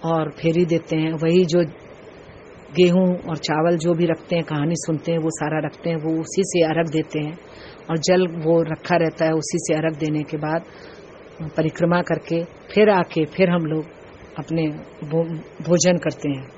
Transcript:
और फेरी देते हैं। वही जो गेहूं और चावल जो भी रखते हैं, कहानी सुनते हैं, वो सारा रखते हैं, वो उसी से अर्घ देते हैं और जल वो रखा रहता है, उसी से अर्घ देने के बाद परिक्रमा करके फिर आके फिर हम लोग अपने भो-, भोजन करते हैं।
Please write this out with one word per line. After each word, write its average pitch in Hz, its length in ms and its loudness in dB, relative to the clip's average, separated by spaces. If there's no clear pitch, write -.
और 160 260 0
फेरी 165 340 2
देते 165 320 -2
हैं। 160 160 0
वही 165 320 4
जो 170 140 2
गेहूं 180 400 4
और 165 200 -6
चावल 165 400 2
जो 170 160 0
भी 165 120 2
रखते 165 300 -2
हैं, 165 100 0
कहानी 156 300 -2
सुनते 160 360 -4
हैं, 165 80 0
वो 160 100 -2
सारा 156 360 -2
रखते - 240 -6
हैं, 165 80 -2
वो 160 240 -2
उसी 175 240 -2
से 180 180 0
अर्घ 160 260 2
देते 151 300 -2
हैं 151 180 -6
और 165 80 0
जल 180 300 2
वो 165 340 2
रखा 165 340 -2
रहता 165 300 2
है, 160 60 2
उसी 160 260 -2
से 160 160 -2
अर्घ 156 220 0
देने 151 280 -2
के 151 140 -8
बाद 156 260 -4
परिक्रमा 170 440 2
करके 165 420 -2
फिर - 460 2
आके 170 360 2
फिर 180 240 2
हम 175 160 2
लोग 156 200 -2
अपने 160 280 -2
भो-, 165 340 -2
भोजन 175 300 4
करते 151 320 -4
हैं। 131 180 -6